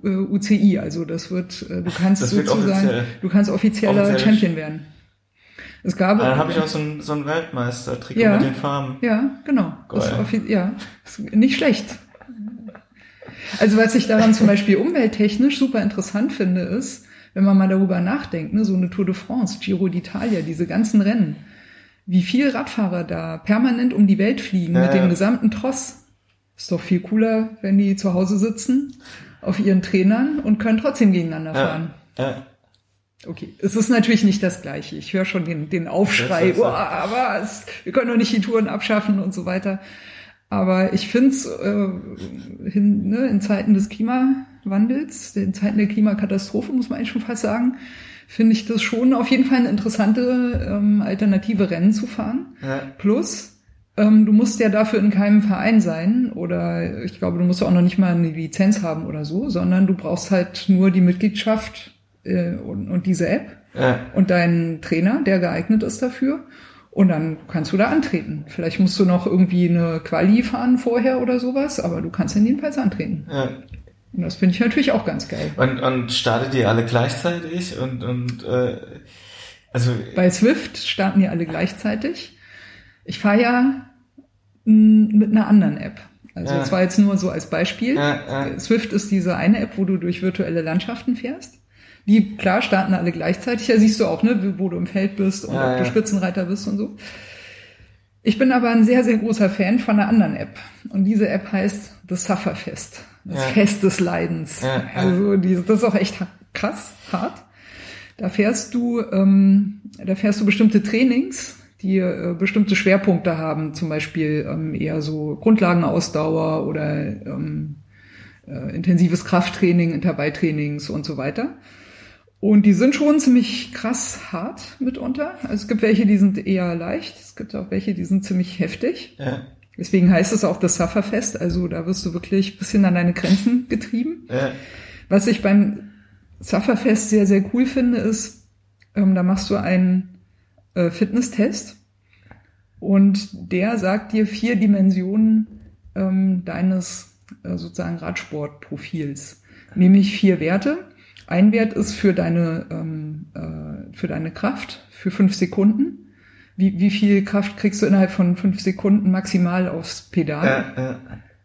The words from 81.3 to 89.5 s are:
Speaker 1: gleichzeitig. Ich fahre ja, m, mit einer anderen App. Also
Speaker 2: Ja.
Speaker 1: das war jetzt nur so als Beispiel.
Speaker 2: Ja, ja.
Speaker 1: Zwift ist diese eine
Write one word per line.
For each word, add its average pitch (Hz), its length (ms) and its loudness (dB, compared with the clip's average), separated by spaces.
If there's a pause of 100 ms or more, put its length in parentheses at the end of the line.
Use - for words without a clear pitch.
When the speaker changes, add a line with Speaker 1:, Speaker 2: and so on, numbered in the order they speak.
Speaker 1:
gleichzeitig. 208 880 -6 (720)
Ich - 140 -10
fahre 208 200 4
ja, 247 460 2 (800)
m, 214 480 8
mit 214 160 6
einer 214 160 4
anderen 175 320 4
App. - 200 -12 (360)
Also - 180 -6
Speaker 2:
Ja. 139 80 0
Speaker 1:
das 131 120 -4
war 185 100 2
jetzt 180 160 0
nur 202 180 4
so 180 140 -2
als - 180 -8
Beispiel. 202 460 -2
Speaker 2:
Ja, - 560 -2
ja. - 80 -10
Speaker 1:
Zwift - 340 -2
ist - 180 -4
diese 180 240 0
eine 202 260 2